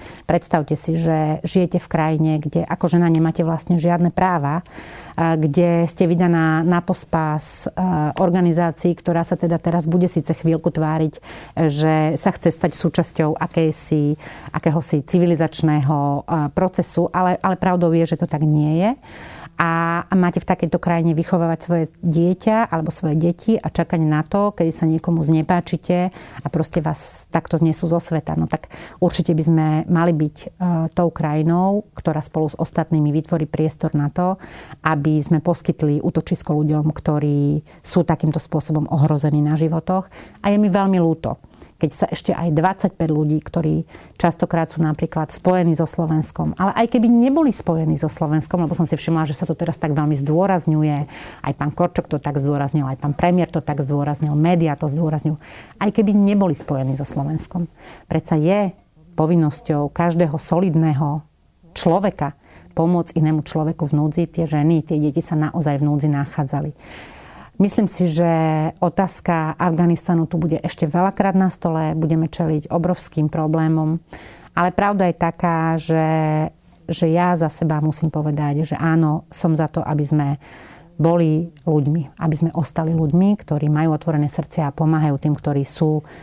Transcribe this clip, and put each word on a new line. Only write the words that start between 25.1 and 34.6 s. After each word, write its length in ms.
znepáčite 880
a 80
proste 320
vás 480
takto 240
znesú 320
zo 160
sveta. 320
No 160
tak 160
určite 320
by 160
sme 200
mali 240
byť, 320
e, 40
tou 240
krajinou, 800
ktorá 240
spolu 320
s 80
ostatnými 560
vytvorí 320
priestor 480
na 160
to, 320